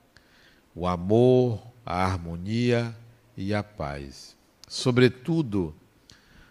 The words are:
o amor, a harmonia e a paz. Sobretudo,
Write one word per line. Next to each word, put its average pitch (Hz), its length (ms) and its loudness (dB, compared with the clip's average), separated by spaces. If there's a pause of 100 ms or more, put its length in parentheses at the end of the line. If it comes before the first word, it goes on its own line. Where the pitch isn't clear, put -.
(720)
o 85 140 -6
amor, 113 760 4 (240)
a 90 200 -2
harmonia 107 880 -2 (400)
e 98 180 -6
a 104 80 -2
paz. 71 720 -10 (320)
Sobretudo, 123 1080 0 (760)